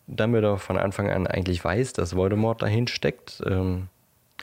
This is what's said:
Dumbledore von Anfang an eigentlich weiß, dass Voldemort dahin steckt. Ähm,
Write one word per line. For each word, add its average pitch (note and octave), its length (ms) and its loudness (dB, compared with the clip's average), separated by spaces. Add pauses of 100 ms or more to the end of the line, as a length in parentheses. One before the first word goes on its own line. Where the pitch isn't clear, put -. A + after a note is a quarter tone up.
Dumbledore A2 500 2
von F#2+ 200 -2
Anfang G2 320 0
an F#2 180 0
eigentlich F2+ 360 0
weiß, G#2+ 300 0
dass F2+ 220 -2
Voldemort G#2+ 460 2
dahin A2 260 0
steckt. - 580 -4
Ähm, F#2 420 0 (560)